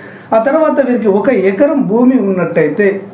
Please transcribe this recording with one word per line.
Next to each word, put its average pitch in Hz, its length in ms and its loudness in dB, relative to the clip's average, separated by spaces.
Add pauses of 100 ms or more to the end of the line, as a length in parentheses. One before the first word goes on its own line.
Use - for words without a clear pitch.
(340)
ఆ 330 40 4
తర్వాత 294 480 0
వీరికి 220 220 0
ఒక 202 200 0
ఎకరం 196 540 0
భూమి 240 360 2
ఉన్నట్టయితే 190 840 0 (120)